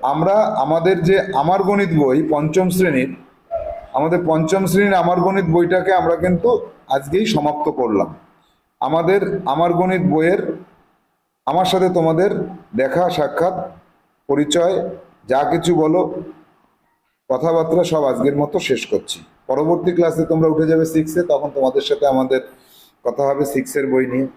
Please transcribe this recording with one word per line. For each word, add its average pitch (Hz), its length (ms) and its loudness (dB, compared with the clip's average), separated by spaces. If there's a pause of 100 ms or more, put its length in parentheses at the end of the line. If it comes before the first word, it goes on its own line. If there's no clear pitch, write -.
(120)
আমরা 165 240 0 (280)
আমাদের 165 320 2 (120)
যে 190 80 4 (240)
আমার 180 280 0
গণিত 202 320 0
বই 135 180 2 (140)
পঞ্চম 156 340 0 (100)
শ্রেণীর, 139 340 0 (840)
আমাদের 165 320 0
পঞ্চম 165 420 0
শ্রেণীর 196 320 2
আমার 175 240 2
গণিত 196 280 0
বইটাকে 175 460 2
আমরা 165 140 0 (100)
কিন্তু 180 260 2 (440)
আজকেই 143 400 0
সমাপ্ত 147 320 -2 (140)
করলাম। 101 280 0 (720)
আমাদের 165 400 0 (320)
আমার 170 180 2 (100)
গণিত 185 320 0
বইয়ের, 165 280 2 (1040)
আমার 180 260 0
সাথে 185 160 2 (100)
তোমাদের 160 320 2 (460)
দেখা 151 280 0 (120)
সাক্ষাৎ, 151 400 -2 (720)
পরিচয়, 170 460 0 (560)
যা 131 100 2 (120)
কিছু 170 200 0 (100)
বলো, 160 180 2 (1300)
কথাবার্তা 160 520 0 (100)
সব 156 180 0
আজকের 131 320 0
মতো 143 140 -4 (120)
শেষ 120 220 0
করছি। - 280 -4 (300)
পরবর্তী 156 480 0
ক্লাসে 165 340 2
তোমরা 160 220 4
উঠে 156 180 2
যাবে 160 220 4
সিক্সে, 160 280 0 (100)
তখন 143 260 0
তোমাদের 135 320 0
সাথে 143 240 0
আমাদের 131 280 0 (640)
কথা 123 240 -2
হবে 139 240 0
সিক্সের 135 400 -4
বই 131 200 2
নিয়ে। 135 140 -2 (100)